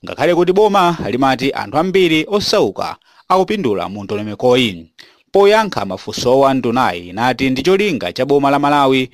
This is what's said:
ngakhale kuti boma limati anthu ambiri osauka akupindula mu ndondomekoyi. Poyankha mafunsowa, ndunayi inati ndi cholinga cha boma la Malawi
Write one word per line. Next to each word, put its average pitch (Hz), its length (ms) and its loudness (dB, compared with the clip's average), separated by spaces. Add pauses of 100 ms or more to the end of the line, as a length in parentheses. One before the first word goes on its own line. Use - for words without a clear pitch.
ngakhale 160 300 0
kuti 175 180 2
boma 190 440 2 (120)
limati 131 420 0
anthu 101 260 -6
ambiri 170 520 2
osauka 196 680 -2 (320)
akupindula 180 640 0
mu 101 140 -10
ndondomekoyi. 107 880 -2 (400)
Poyankha 202 540 2
mafunsowa, 123 680 0
ndunayi 113 560 -2
inati 123 400 -2
ndi 131 140 -4
cholinga 180 500 0
cha 127 120 -2
boma 139 260 2
la 139 80 2
Malawi 139 540 0